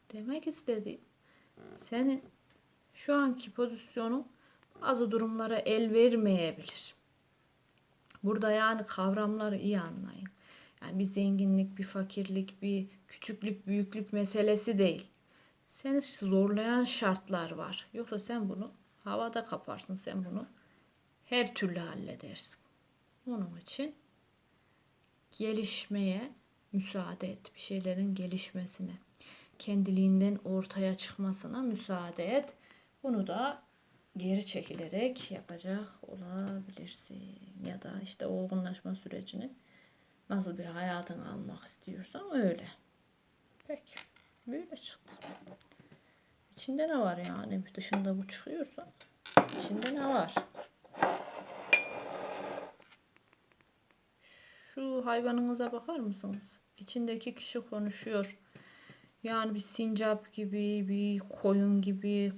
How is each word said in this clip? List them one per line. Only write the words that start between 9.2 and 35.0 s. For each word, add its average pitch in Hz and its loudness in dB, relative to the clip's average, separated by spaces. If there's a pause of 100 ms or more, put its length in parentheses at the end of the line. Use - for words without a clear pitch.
iyi 202 2
anlayın. 185 -8 (540)
Yani 175 -4
bir 196 2
zenginlik, 196 4
bir 196 -2
fakirlik, 190 -4
bir 196 0 (200)
küçüklük, 214 -6
büyüklük 202 0
meselesi 208 4
değil. 175 2 (600)
Seni 269 0
zorlayan 208 4
şartlar 190 0
var. 170 -8
Yoksa 226 -4
sen 214 -2
bunu 196 -6 (320)
havada 226 -2
kaparsın, - -8
sen 190 -4
bunu 180 -6 (760)
her 247 0
türlü 175 0
halledersin. - -8 (680)
Onun 190 -4
için 294 -6 (1400)
gelişmeye 208 0 (400)
müsaade 190 -2
et. - -16
Bir - -16
şeylerin 190 0
gelişmesine, 185 -6 (600)
kendiliğinden 190 6
ortaya 190 0
çıkmasına 196 -4
müsaade 180 -4
et. 269 0 (480)
Bunu 220 2
da 247 -2 (540)
geri 190 0
çekilerek 190 -4